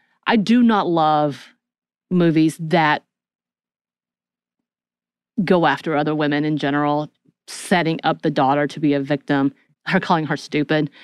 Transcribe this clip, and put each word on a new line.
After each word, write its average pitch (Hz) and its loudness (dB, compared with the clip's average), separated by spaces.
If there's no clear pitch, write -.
I 240 2
do 220 2
not 208 2
love 151 0
movies 160 2
that 156 0
go 170 2
after 147 -2
other 147 0
women 147 0
in 151 -2
general, 147 -2
setting 160 -2
up 160 -2
the 160 0
daughter 147 0
to 151 -12
be 147 0
a 143 0
victim, 139 -2
her 175 0
calling 160 0
her 143 -2
stupid. 151 -2